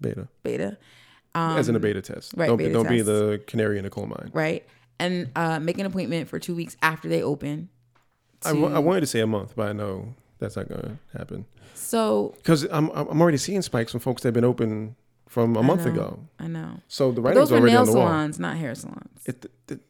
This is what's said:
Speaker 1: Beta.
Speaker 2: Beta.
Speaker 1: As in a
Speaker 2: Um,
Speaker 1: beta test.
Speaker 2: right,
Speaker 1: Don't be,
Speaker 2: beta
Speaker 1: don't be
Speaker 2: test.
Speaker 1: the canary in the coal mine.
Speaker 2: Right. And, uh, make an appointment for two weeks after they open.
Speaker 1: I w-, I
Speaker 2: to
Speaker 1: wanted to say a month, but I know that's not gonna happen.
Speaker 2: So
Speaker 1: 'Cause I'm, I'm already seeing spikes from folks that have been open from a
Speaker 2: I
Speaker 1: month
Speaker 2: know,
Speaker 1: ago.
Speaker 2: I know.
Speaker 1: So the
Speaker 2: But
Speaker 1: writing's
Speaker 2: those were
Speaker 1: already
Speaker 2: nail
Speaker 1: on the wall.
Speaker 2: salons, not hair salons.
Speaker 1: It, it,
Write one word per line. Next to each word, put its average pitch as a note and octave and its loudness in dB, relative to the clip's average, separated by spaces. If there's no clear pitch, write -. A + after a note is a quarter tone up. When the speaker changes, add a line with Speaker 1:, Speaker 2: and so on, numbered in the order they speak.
Speaker 1:
Beta. - -6
Speaker 2:
Beta. B2+ -6
Speaker 1:
As D#3+ 0
in A#2 2
a A2+ 2
Speaker 2:
Um, - -6
Speaker 1:
beta G#2 -2
test. - -14
Speaker 2:
right, E3+ 0
Speaker 1:
Don't A#2 4
be, - 0
Speaker 2:
beta D#3+ 0
Speaker 1:
don't A2+ 2
be A#2+ 4
Speaker 2:
test. G#2+ 2
Speaker 1:
the G#2 2
canary G#2+ 0
in F#2+ -8
the G2 -8
coal G#2 -8
mine. - -12
Speaker 2:
Right. D#3+ -2
And, F3 -2
uh, D#3+ -2
make D#3+ -2
an G3 -4
appointment E3+ -4
for D#3+ -8
two F3 -6
weeks E3+ -8
after D#3+ 0
they E3 0
open. D3 -6
Speaker 1:
I E3 0
w-, D3+ 2
I D3 -2
Speaker 2:
to E3+ 2
Speaker 1:
wanted F3 2
to D3 0
say A#2 0
a A2 2
month, G#2 -4
but G#2 -2
I G#2 -4
know G#2 -8
that's G2+ -6
not G2 -8
gonna - -10
happen. - -12
Speaker 2:
So G#3+ -2
Speaker 1:
'Cause D#3 4
I'm, D#3 2
I'm D3 0
already E3+ 6
seeing F#3+ -4
spikes A#2 -2
from A#2 -4
folks B2+ -4
that C3 2
have A#2 2
been A#2+ 4
open A2 0
from A#2 2
a A2 2
Speaker 2:
I - 4
Speaker 1:
month E3 4
Speaker 2:
know, B2 0
Speaker 1:
ago. - -4
Speaker 2:
I D#3+ -10
know. D#3+ -10
Speaker 1:
So C3+ 0
the A#2+ -2
Speaker 2:
But A#2+ 2
Speaker 1:
writing's C4 8
Speaker 2:
those - 4
were A#2+ 8
Speaker 1:
already A#2+ 8
Speaker 2:
nail - 8
Speaker 1:
on - 4
the A3 4
wall. - 6
Speaker 2:
salons, D3+ 0
not - -4
hair D3 -4
salons. - -16
Speaker 1:
It, - -10
it, - -10